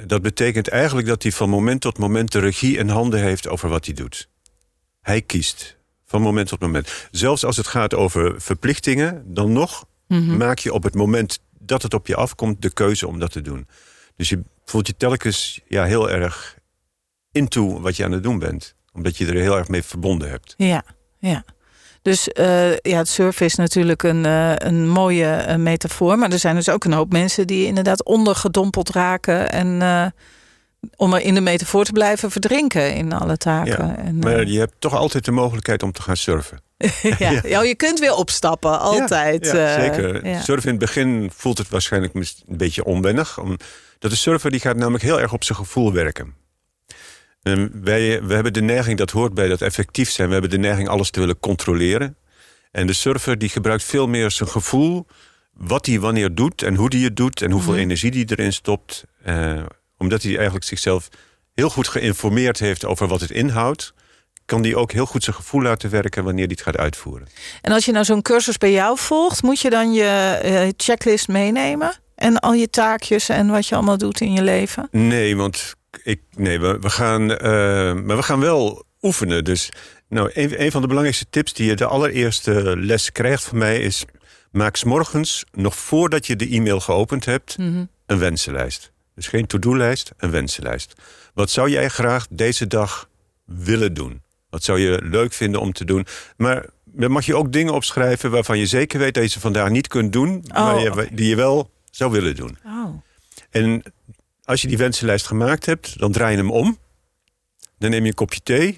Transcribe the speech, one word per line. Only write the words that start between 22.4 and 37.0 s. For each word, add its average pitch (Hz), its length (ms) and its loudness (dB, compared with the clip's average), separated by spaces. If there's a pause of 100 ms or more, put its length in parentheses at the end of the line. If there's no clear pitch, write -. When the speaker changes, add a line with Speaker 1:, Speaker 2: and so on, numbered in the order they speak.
Speaker 2:
ja, 180 200 0
het 165 120 0
surfen 185 360 2
is 165 100 0
natuurlijk 170 480 2
een, 165 220 2
eh, 160 300 2
een 165 340 2
mooie, 180 420 4
eh, - 240 -2
metafoor. 165 640 0
Maar 214 140 2
er 180 80 2
zijn 170 160 2
dus 175 140 0
ook - 140 0
een 156 100 2
hoop 156 180 0
mensen 180 360 2
die 190 180 0
inderdaad 190 400 0
ondergedompeld 196 840 2
raken 180 600 0
en, 180 300 0
eh, 175 240 2 (880)
om 185 180 2
er 180 80 2
in 190 120 2
de 190 80 4
metafoor 180 440 2
te 208 60 -2
blijven 208 400 2
verdrinken 202 640 2
in 160 180 -2
alle 160 240 0
taken. 160 500 0
Speaker 1:
Ja, - 100 -2
Speaker 2:
En, 165 220 -2
Speaker 1:
maar 117 200 2
Speaker 2:
eh, 107 80 2
Speaker 1:
je 104 120 0
hebt 110 200 0
toch 139 140 -2
altijd 143 320 0
de 123 60 -2
mogelijkheid 117 520 0
om 98 80 -2
te - 100 -14
gaan 92 160 -2
surfen. - 440 -2 (160)
Speaker 2:
<laughs> 202 120 0 (120)